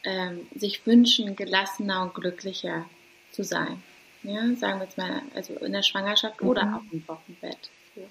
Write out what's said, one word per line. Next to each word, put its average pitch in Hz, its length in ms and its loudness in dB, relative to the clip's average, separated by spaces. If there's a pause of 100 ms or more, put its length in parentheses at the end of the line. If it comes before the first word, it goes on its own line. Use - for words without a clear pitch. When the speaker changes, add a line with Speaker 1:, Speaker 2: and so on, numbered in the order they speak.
Speaker 1:
ähm, 185 500 -4
sich - 320 -6
wünschen, 226 500 8
gelassener 190 680 0
und 180 100 -4
glücklicher 180 720 -6 (460)
zu - 120 -6
sein. 180 380 -4 (420)
Ja, 202 180 -4 (140)
sagen 196 240 -2
wir 190 60 -4
jetzt - 120 -12
mal, 185 240 -4 (140)
also - 240 -8
in 196 120 -4
der 196 120 0
Schwangerschaft 208 580 0
oder 202 240 4
Speaker 2:
Mhm. 208 100 0
Speaker 1:
auch 226 60 -8 (100)
im 160 160 -8
Wochenbett. - 640 -12 (260)
So. 208 160 -14